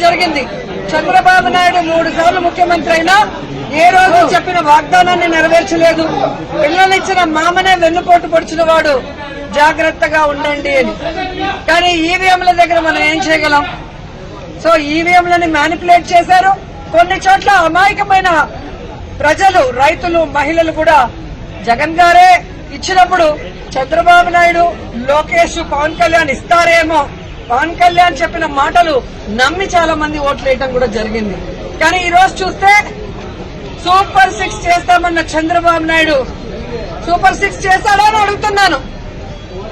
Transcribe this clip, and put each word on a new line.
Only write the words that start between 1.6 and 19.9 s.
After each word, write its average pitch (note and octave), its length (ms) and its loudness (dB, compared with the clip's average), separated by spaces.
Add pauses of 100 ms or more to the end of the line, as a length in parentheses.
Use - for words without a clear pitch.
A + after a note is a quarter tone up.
మూడు E4 260 0
సార్లు F4 300 2
ముఖ్యమంత్రి E4+ 500 0
అయినా E4+ 180 2 (680)
ఏ - 20 6 (100)
రోజు F#4 240 6 (140)
చెప్పిన F4 260 -2 (100)
వాగ్దానాన్ని F4 680 4
నెరవేర్చలేదు, E4 720 2 (560)
పిల్లనిచ్చిన F#4+ 600 2 (160)
మామనే F4+ 360 2 (100)
వెన్నుపోటు F4 500 2
పొడిచిన E4 360 -2
వాడు, D#4+ 240 2 (640)
జాగ్రత్తగా D#4 640 0 (100)
ఉండండి C#4+ 400 -4 (100)
అని. D#4+ 120 -4 (760)
కానీ F4 220 2 (200)
ఈవీఎంల F#4 500 2
దగ్గర E4+ 260 2
మనం D4+ 140 -2 (100)
ఏం D#4+ 160 -2
చేయగలం? D4+ 380 0 (960)
So D#4+ 80 2 (240)
ఈవీఎంలని F4 520 2 (100)
మ్యానిపులేట్ F4 560 2
చేశారు. F4+ 400 4 (400)
కొన్ని F4 320 4
చోట్ల G4 260 4 (160)
అమాయకమైన F#4+ 640 2 (920)
ప్రజలు, F4 400 2 (200)
రైతులు, E4+ 380 0 (160)